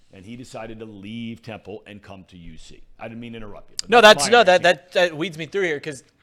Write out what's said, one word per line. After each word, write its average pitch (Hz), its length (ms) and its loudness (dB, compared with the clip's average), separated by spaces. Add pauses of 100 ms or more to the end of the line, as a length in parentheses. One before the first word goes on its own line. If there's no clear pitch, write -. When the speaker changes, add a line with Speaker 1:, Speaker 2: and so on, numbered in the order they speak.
(120)
Speaker 1:
And 95 120 -20
he 117 120 -18
decided 113 420 -16
to 113 60 -18
leave 110 580 -14
Temple 104 440 -16
and 104 140 -20
come 95 280 -20
to 92 100 -20
U 82 180 -20
C. - 240 -20 (180)
I 117 100 -16
didn't 117 120 -16
mean 117 120 -16
to 113 60 -16
interrupt 104 320 -18
you, - 100 -20
but - 100 -16
Speaker 2:
No, 233 100 6
Speaker 1:
that's 208 240 8
Speaker 2:
that's, - 40 -2
Speaker 1:
my 240 100 6
Speaker 2:
no, 226 60 6
that, 180 200 4
Speaker 1:
understanding. 175 280 0
Speaker 2:
that, 180 180 0
that 156 60 -12
weeds 160 200 -8
me 160 100 -10
through 196 180 -6
here 151 160 -4
'cause, 147 240 -14 (180)